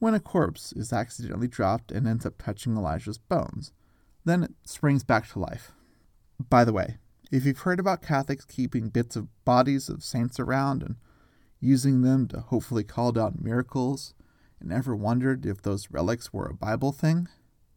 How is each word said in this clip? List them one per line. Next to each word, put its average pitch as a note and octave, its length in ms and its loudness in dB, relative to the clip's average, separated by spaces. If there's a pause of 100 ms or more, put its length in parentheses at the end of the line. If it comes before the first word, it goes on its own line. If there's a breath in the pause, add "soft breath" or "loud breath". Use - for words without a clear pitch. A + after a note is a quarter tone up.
when A3+ 140 2
a G#3+ 60 2
corpse - 540 -2
is A2+ 200 -6
accidentally A2+ 540 -4
dropped A#2 440 0
and A2+ 160 0
ends A#2 180 0
up - 120 -8
touching - 400 -4
Elijah's F#2 400 -4
bones. - 540 -4 (520)
Then E3+ 200 4
it - 80 -6 (120)
springs C#3 400 2
back A2 260 2
to - 100 -6
life. - 320 -8 (800)
By B2 140 8
the A#2 100 4
way, G2+ 240 -2 (340)
if C3 140 2
you've C#3 140 0
heard F3+ 200 0
about F#3+ 220 0
Catholics C#3 440 -2
keeping A#2+ 440 -4
bits A#2 260 -2
of A#2 120 -6 (180)
bodies C3 440 4
of - 140 -10
saints B2+ 360 -4
around C3+ 440 -2
and A2+ 120 -8 (640)
using C3 420 4
them C3 260 4
to - 140 -8
hopefully A2+ 420 -2
call A#2+ 280 -2
down A2 300 0
miracles, B2+ 720 -2 (460)
and - 120 -8
ever B2 240 -2
wondered B2+ 500 0
if G2+ 160 -4
those G2 280 -4
relics F#2+ 420 -2
were - 140 -6
a - 80 -8
Bible B2+ 380 -2
thing, E3 360 2 (500)